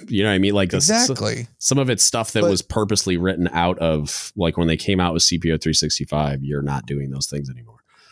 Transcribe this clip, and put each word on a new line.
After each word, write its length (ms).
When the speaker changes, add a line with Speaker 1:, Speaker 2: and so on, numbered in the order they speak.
Speaker 1:
You 140
know 80
what 40
I 40
mean? 140
Like, 180
the 60
s- 120
Speaker 2:
Exactly. 580
Speaker 1:
some 180
of 120
it's 140
stuff 300
that 80
Speaker 2:
But 80
Speaker 1:
was 120
purposely 540
written 380
out 260
of, 560
like, 220
when 100
they 80
came 240
out 140
with 100
C 160
P 140
O 40
three 160
sixty-five, 720
you're 180
not 260
doing 220
those 180
things 220
anymore. 280